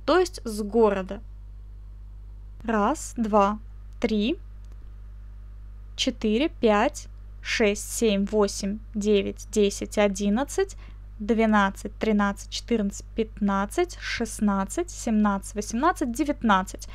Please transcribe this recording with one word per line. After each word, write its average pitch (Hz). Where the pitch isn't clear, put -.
то 311
есть -
с 214
города. 202
Раз, 226
два, 208
три, 220
четыре, 247
пять, 214
шесть, -
семь, 202
восемь, 202
девять, 202
десять, 208
одиннадцать, 208
двенадцать, 214
тринадцать, 208
четырнадцать, -
пятнадцать, 208
шестнадцать, 208
семнадцать, 208
восемнадцать, 247
девятнадцать. 233